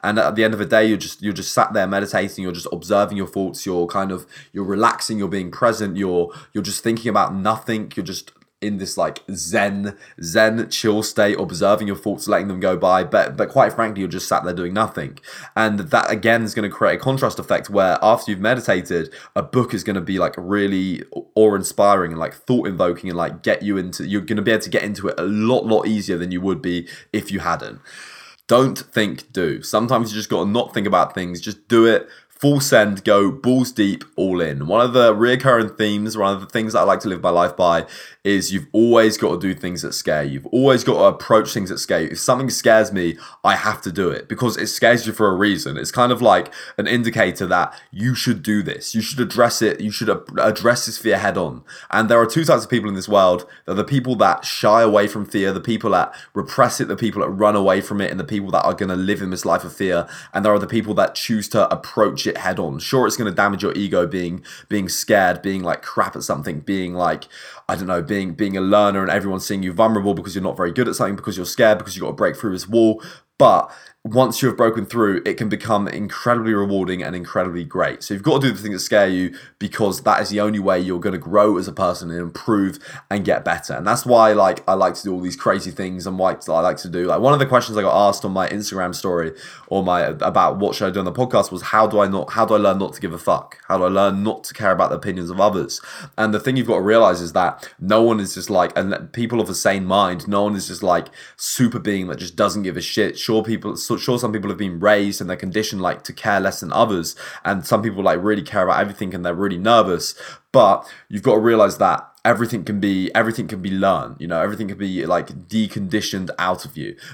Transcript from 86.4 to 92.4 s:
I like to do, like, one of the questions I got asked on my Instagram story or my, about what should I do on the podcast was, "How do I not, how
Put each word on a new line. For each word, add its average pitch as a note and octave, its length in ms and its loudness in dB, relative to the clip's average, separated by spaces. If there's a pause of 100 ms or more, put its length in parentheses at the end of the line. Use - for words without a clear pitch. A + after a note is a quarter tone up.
I D#2+ 140 0
like E2+ 180 0
to F#2 120 -12
do, F2 160 -2
like, E2+ 140 0
one C3 120 4
of D3 60 4
the C3+ 80 2
questions A#2 320 0
I G#2 40 0
got G2+ 260 4
asked G2 180 -2
on F#2+ 60 -4
my F#2 180 -2
Instagram F#2+ 440 -6
story E2+ 380 -4 (360)
or F#2+ 140 -2
my, F2+ 200 2
about E2+ 560 0
what G2+ 160 -2
should G#2 120 -4
I F#2+ 40 0
do F#2+ 80 -4
on F#2 80 -2
the F2 60 -4
podcast B2 380 0
was, F#2 120 -10
"How A2 240 4
do G#2+ 140 2
I G2+ 60 6
not, G2 280 -4
how A2+ 100 2